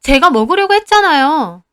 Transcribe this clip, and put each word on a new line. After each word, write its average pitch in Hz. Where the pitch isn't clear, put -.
제가 277
먹으려고 349
했잖아요. 302